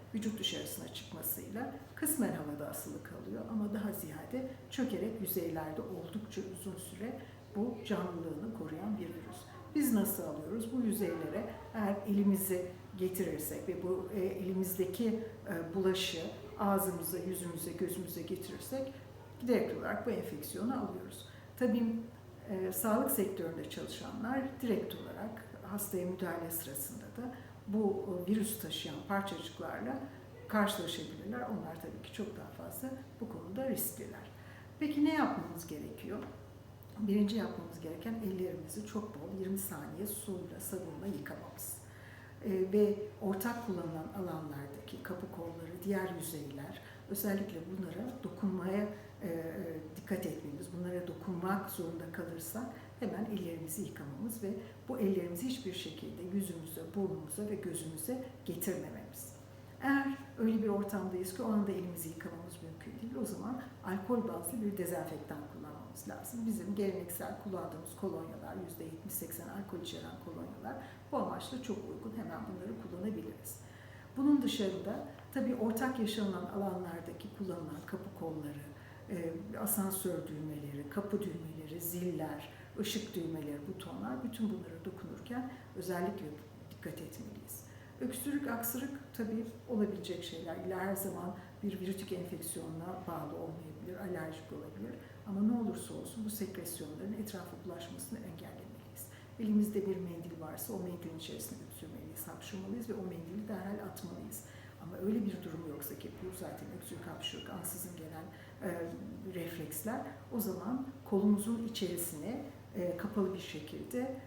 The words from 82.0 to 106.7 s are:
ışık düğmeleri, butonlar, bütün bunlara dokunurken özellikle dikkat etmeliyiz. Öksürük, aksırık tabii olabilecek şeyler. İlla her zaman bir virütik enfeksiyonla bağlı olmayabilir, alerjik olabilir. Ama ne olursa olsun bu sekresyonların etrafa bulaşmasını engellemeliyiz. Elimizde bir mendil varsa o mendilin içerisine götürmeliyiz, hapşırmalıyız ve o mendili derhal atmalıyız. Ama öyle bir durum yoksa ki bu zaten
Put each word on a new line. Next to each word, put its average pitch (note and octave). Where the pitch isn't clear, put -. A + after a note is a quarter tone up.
ışık -
düğmeleri, D#3
butonlar, A#3
bütün A3
bunlara E3+
dokunurken B3
özellikle F3+
dikkat -
etmeliyiz. -
Öksürük, C#4+
aksırık A#3
tabii A3
olabilecek F#3
şeyler. E3
İlla F#3
her G3
zaman F3+
bir F#3+
virütik F#3+
enfeksiyonla E3+
bağlı D#3
olmayabilir, E3
alerjik D#3+
olabilir. D#3
Ama G3
ne A#3
olursa F#3
olsun G#3+
bu G#3+
sekresyonların E3+
etrafa F3
bulaşmasını E3+
engellemeliyiz. -
Elimizde G#3
bir F#3
mendil E3+
varsa D#3+
o F#3+
mendilin F3
içerisine -
götürmeliyiz, -
hapşırmalıyız G3
ve G3+
o F#3
mendili F3+
derhal G3+
atmalıyız. -
Ama E3
öyle G#3
bir F3
durum D#3+
yoksa -
ki -
bu F#3
zaten D#3